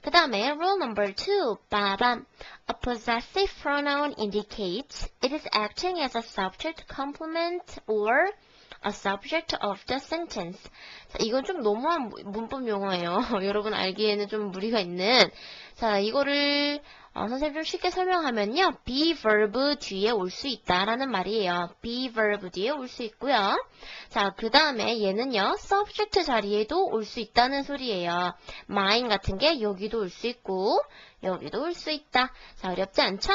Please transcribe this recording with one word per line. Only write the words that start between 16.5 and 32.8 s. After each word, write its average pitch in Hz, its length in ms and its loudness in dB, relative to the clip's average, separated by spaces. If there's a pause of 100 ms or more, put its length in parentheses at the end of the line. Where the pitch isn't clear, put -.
어, 202 140 -2
선생님 277 260 -2
좀 311 80 -4
쉽게 359 280 -2
설명하면요. 330 960 2
be 294 300 2
verb 220 680 2
뒤에 196 300 0
올 185 200 0
수 - 180 -8
있다라는 226 600 0
말이에요. 185 600 0 (100)
be 247 300 -4
verb 208 400 0
뒤에 196 200 -2
올 262 180 -4
수 - 160 -10
있고요. 233 520 2 (520)
자, 202 280 0
그 226 140 -2
다음에 240 500 4
얘는요. 214 580 2
subject 415 680 0
자리에도 220 640 2
올 220 180 0
수 233 160 -8
있다는 262 420 2
소리예요. 180 720 -2 (340)
mine 202 400 2
같은 196 300 0
게 294 220 4
여기도 208 400 -2
올 185 100 -2
수 - 160 -8
있고 226 540 0 (420)
여기도 185 400 -4
올 339 120 -4
수 - 160 -8
있다. 254 420 -2 (240)
자, 185 160 -6
어렵지 185 280 0